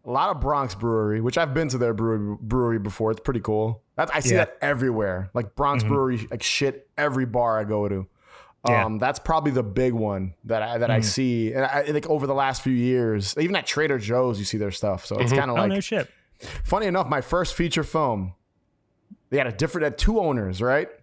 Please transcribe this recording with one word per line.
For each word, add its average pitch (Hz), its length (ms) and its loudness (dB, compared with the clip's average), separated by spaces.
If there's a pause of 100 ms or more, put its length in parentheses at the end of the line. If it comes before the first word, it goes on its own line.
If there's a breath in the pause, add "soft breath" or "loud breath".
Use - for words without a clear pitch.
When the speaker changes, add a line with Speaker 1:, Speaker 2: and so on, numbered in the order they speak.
Speaker 1:
a 123 60 -10
lot 151 200 2
of 151 100 -4
Bronx 139 340 0
Brewery, 110 460 0
which 123 160 -2
I've 160 160 2
been 151 160 0
to 127 100 -2
their 117 160 2
brewery, 104 460 -2
brewery 117 380 0
before. 107 320 -2
It's - 100 -4
pretty 123 200 -2
cool. 110 420 -2 (140)
That's, 160 160 -2
I 147 80 0
see 120 140 4
Speaker 2:
Yeah. 175 100 6
Speaker 1:
that - 180 -8
everywhere. 110 720 -2
Like, 117 220 -4
Bronx 143 260 0
Speaker 2:
Mm-hmm. 107 100 2
Speaker 1:
Brewery, 127 380 0
like, 120 140 -6
shit - 520 -2
every 131 300 0
bar 117 320 0
I 107 60 -2
go 104 240 0
to. 95 180 -4 (600 loud breath)
Speaker 2:
Yeah. 117 160 4
Speaker 1:
Um, 110 140 -2
that's 127 200 0
probably 151 340 2
the 123 100 2
big 120 320 0
one 98 400 -2 (100)
that 113 180 0
I, 117 160 -4
that 117 120 2
I 113 100 4
Speaker 2:
Mm. 110 40 0
Speaker 1:
see. 117 480 0
And 131 120 0
I, 139 260 0
like, 147 180 0
over 143 180 2
the 139 80 0
last 135 280 0
few 131 100 2
years, 120 680 2
even 180 180 0
at 151 100 -2
Trader 147 320 0
Joe's, 117 400 0
you 101 60 -4
see 110 140 -2
their 101 140 -2
stuff. 95 340 -2
So 104 120 -4
it's 120 140 2
Speaker 3:
Mm-hmm. 139 80 4
Speaker 1:
kinda 135 140 -2
Speaker 2:
Oh, - 20 0
Speaker 1:
like, 196 160 2
Speaker 2:
no 196 80 0
shit. - 280 -4 (560 loud breath)
Speaker 1:
funny 208 220 0
enough, 180 220 0
my 139 120 0
first 170 340 0
feature 165 300 0
film, 113 500 0 (960)
they 139 80 2
had 131 80 2
a 113 60 -4
different, 156 320 0
had 143 140 -2
two 220 220 4
owners, 107 420 0
right? 139 260 2 (140)